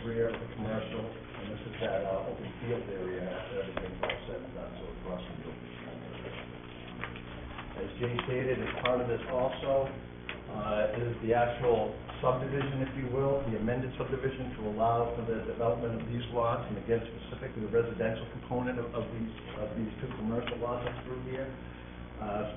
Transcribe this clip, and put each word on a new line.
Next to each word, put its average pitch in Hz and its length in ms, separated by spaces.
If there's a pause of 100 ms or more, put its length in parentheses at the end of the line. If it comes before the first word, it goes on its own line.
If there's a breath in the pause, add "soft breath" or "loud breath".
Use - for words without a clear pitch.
rear 113 240
of 113 80
the 117 160
commercial, 110 480
and 117 480
this 117 160
is - 160
that, 95 240
uh, 95 240
open - 160 (160)
field 117 320
area 92 320
after 92 400
everything's 90 320
all - 200 (120)
said 90 80
and 87 160
done, 90 240
so - 80 (160)
across 90 160
from - 240
the - 80
open - 160 (160)
field 60 160
area. 60 320 (1500)
As - 160
Jay 120 240
stated, 127 400
as - 80 (160)
part 127 160
of 117 80
this 113 140 (100)
also, 135 560 (560)
uh, 107 480
is 120 160 (160)
the 113 80
actual 120 560 (320)
subdivision, 135 640
if - 80
you 131 160
will, 139 400
the 107 80
amended 120 400
subdivision 127 640
to 107 80
allow 117 480
for 113 80
the 113 160
development 117 560
of 113 80
these 120 240
lots, 120 400
and 104 80
again, 113 240
specifically - 640
the - 80
residential 117 480 (160)
component 123 400
of, 117 160
of 113 160
these, 113 240 (240)
of 107 160
these 113 240
two 131 80 (160)
commercial 117 400
lots 120 240
up 123 160
through 127 240
here. 131 240 (720 loud breath)
Uh, 104 240 (100)